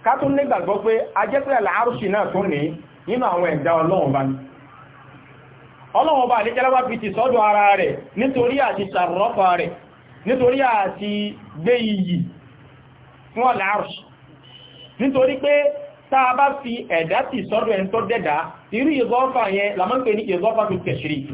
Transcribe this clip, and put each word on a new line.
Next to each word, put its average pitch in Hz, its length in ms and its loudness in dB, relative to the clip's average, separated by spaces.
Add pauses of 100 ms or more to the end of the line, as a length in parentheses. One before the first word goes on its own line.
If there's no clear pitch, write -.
Ká 247 160 2
tún 277 200 0
nígbàgbọ́ 202 460 0
pé 220 100 2 (160)
a 226 180 -2
jẹ́ 269 140 0
pé 277 120 -2
al 220 160 2
arshi 214 400 -2
náà 196 180 0
tún 196 220 -2
ní 147 120 -2 (440)
nínú 247 220 -2
àwọn 175 240 0
ẹ̀dá 151 220 -2
Ọlọ́run 165 320 2
ọba 135 180 0
ni. 135 120 -2 (1600)
Ọlọ́run 269 320 2
ọba 247 140 2
àlékẹ́lá 233 340 0
wá 254 140 4
fi 226 140 -4
ti 214 120 -6
sọ́dọ̀ 240 320 2
ara 208 340 4
rẹ̀ 170 200 -2 (160)
nítorí 254 460 0
àti 202 260 0
ṣàrọ́fà 185 760 0
rẹ̀, 170 120 -2 (520)
nítorí 247 380 2
àti 208 760 -2 (180)
gbé 170 220 2
iyì 196 400 -2 (1120)
fún 240 200 0
al-arsh. 202 480 -2 (1000)
Nítorí 262 400 2
pé 285 180 2 (520)
tá 262 140 2
a 254 160 2
bá 277 180 4
fi 240 320 -8
ẹ̀dá 170 360 0
ti 269 200 -6
sọ́dọ̀ 220 320 -2
ẹni 190 160 -2
tó 226 100 -2
dẹ̀dá, 175 360 -2 (320)
irú 269 220 0
ìgọ́fà 247 600 0
yẹn 202 260 -2
la 185 100 0
máa 254 120 0
ń 254 60 -4
pè 220 100 2
ní 214 80 -2
ìgọ́fà 208 440 0
tó 185 120 -4
tashrif. 147 560 -6